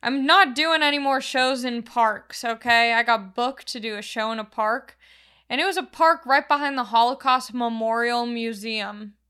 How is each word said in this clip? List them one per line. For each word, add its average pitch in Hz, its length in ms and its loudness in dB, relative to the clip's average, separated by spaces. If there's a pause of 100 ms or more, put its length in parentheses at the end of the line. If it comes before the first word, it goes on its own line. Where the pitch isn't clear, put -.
I'm 262 220 -2
not 330 280 4
doing 311 300 0
any 285 160 2
more 269 220 0
shows 254 420 -2
in 240 200 -6
parks, 220 600 -2
okay? 233 480 2
I 233 120 2
got 214 320 0
booked 254 320 -4
to 254 120 -10
do 214 160 -8
a 208 60 -10
show 220 320 -4
in 220 60 -6
a 214 40 -8
park, 220 540 -4 (520)
and 254 120 -2
it 349 40 0
was 370 120 -2
a 370 60 -4
park 320 420 2
right 277 200 2
behind 285 320 0
the 247 80 -2
Holocaust 247 680 2
Memorial 233 720 -2
Museum. 214 880 -8 (160)